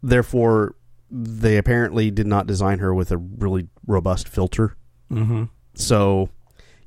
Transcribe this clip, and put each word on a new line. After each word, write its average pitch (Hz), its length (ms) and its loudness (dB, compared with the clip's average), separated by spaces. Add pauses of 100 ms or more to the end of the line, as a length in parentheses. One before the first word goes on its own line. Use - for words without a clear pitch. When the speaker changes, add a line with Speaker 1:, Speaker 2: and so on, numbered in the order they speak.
Speaker 1:
Therefore, 117 720 2 (360)
they 110 460 0
apparently 110 520 2
did 101 180 0
not 101 200 0
design 98 320 0
her 95 140 0
with 92 180 0
a 90 60 0
really 95 500 -4 (180)
robust 92 440 0
filter. 98 480 -2 (340)
Speaker 2:
Mm-hmm. 113 320 -2 (320)
Speaker 1:
So 98 540 2 (580)